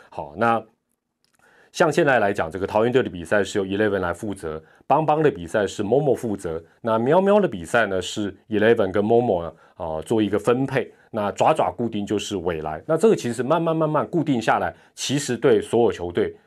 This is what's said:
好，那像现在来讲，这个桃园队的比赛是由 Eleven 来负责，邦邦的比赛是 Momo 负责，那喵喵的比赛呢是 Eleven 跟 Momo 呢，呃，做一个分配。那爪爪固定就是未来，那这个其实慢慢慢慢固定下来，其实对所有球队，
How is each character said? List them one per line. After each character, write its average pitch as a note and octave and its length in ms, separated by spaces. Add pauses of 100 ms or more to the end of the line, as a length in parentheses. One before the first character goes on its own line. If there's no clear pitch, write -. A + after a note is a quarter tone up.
好， D2 280
那 A#2 280 (1080)
像 E3 200
现 - 140
在 B2+ 140
来 G2+ 120
讲， E2+ 180
这 F#2+ 80
个 F#2+ 80
桃 G#2+ 180
园 B2 80
队 B2 100
的 G#2 80
比 F2 140
赛 G#2 180
是 G2 160
由 F#2+ 80
Eleven G2 320
来 F2 140
负 G2+ 200
责， D#2 300 (240)
邦 D#3 180
邦 D#3 180
的 C#3+ 80
比 F2 160
赛 G2+ 200
是 - 160
Momo B2+ 320
负 A2 200
责， E2 280 (180)
那 A2+ 180
喵 C#3+ 220
喵 G3+ 200
的 F#3+ 60
比 F#2+ 180
赛 A2+ 220
呢 F#2+ 140
是 G2+ 340 (140)
Eleven G#2+ 420
跟 G#2 140
Momo A2+ 380
呢， D#2+ 120 (220)
呃， D#2+ 300
做 A2 160
一 G2+ 80
个 G2+ 80
分 B2 260
配。 C3 260 (200)
那 G#2 220
爪 C3+ 220
爪 F#2+ 160
固 A#2+ 180
定 G#2 160
就 G2+ 140
是 G2+ 200
未 E2 220
来， D#2 260
那 D#3+ 100
这 A3+ 120
个 F#3 80
其 A#2+ 160
实 A#2+ 100
慢 D#3 180
慢 E3 140
慢 D#3+ 140
慢 C#3+ 180
固 E3 160
定 C3 180
下 A#2 180
来， F2+ 160 (200)
其 - 240
实 B2 200
对 A#2 200
所 A#2 240
有 A2 100
球 F2 200
队， F#2 240 (100)